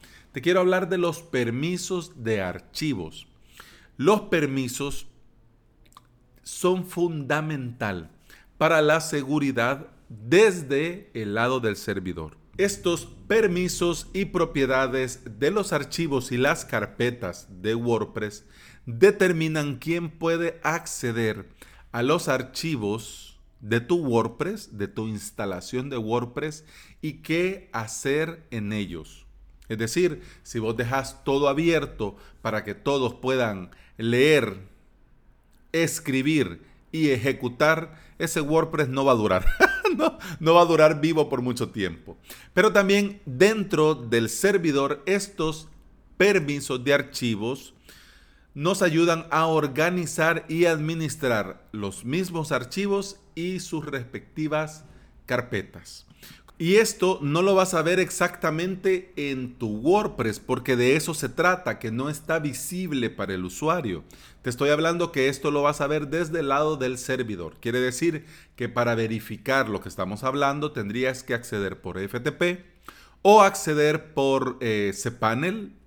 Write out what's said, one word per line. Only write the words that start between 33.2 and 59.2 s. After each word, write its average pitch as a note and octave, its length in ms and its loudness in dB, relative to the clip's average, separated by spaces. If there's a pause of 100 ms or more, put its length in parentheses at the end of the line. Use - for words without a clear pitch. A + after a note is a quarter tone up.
leer, A#2+ 720 4 (1080)
escribir C#3+ 880 0 (300)
y D#3+ 180 2
ejecutar, C3+ 920 0 (160)
ese E3 240 -2
WordPress D#3 480 0
no C3+ 160 0
va C3+ 60 8
a B2 40 8
durar. F#2+ 300 4 (140)
<laughs> - 80 8 (300)
No, D#4+ 220 0 (220)
no D#3+ 120 6
va F3 80 10
a E3+ 40 8
durar D#3 360 6
vivo D#3 280 2
por B2+ 120 -2
mucho B2 280 -4
tiempo. F2+ 480 -6 (360)
Pero G#3 180 6
también G3+ 540 2
dentro D#3 720 4
del A#2 340 0
servidor, D3 800 0
estos F3 640 -4 (480)
permisos C#3+ 640 2
de C#3 100 2
archivos B2 800 -2 (800)
nos F#3+ 300 0
ayudan E3 480 2
a D#3+ 160 2
organizar D#3+ 1040 0
y E3 160 2
administrar D3+ 1080 -2
los G2+ 340 -6
mismos E3 460 -4
archivos G3 640 -4 (160)
y F3 280 -6
sus D#3 240 -8
respectivas D3 960 -6 (420)
carpetas. A#2 800 -6 (540)
Y F3 180 4
esto G#3 440 2
no D3 220 0
lo G3 100 4
vas F#3 220 4
a D#3+ 80 2
ver F3 160 2
exactamente F#3 1160 -2
en C3 440 -6